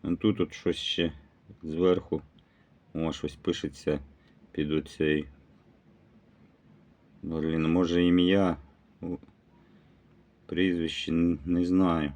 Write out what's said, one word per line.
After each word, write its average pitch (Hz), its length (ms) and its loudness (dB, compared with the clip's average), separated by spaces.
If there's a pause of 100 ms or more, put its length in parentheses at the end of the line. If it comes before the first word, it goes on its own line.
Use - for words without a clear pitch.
Вон 87 140 -2
тут 107 220 0
от 87 140 -2
щось 85 220 -2
ще - 360 -2 (520)
зверху, 82 580 0 (720)
о, 80 180 -2
щось - 240 -6
пишеться 76 640 -4 (520)
під 76 200 -4
оцей. 76 540 0 (2000)
Блін, 80 500 -2
може, 87 320 2
ім'я, 90 540 4 (440)
о, 87 160 -8 (1300)
прізвище, 85 680 -2
н-, 85 340 2
не 87 200 0
знаю. 87 500 2